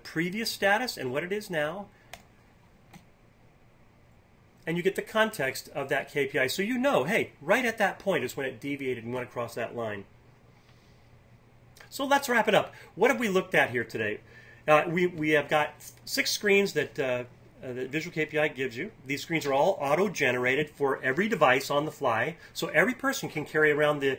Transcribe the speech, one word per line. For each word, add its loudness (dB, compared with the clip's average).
previous -4
status 0
and -4
what -2
it -6
is -6
now. -4
And -4
you -4
get 2
the -6
context -2
of -6
that -2
K 0
P -4
I. 2
So -2
you -2
know, 2
hey, -2
right 0
at -2
that 0
point 0
is -6
when -4
it -8
deviated -6
and -8
went -6
across -8
that -6
line. -6
So -4
let's 2
wrap 4
it 4
up. 2
What 4
have 0
we 0
looked 0
at 4
here -2
today? -4
Uh, 6
we, 0
we -2
have 2
got 0
six -4
screens 2
that, -4
uh, -2
uh, -8
that -8
Visual -4
K 0
P -4
I 4
gives -4
you. -8
These -6
screens -2
are 0
all 4
auto-generated 2
for -2
every 0
device 4
on 2
the -6
fly, -2
so -4
every 2
person -4
can -6
carry 4
around 4
the, 0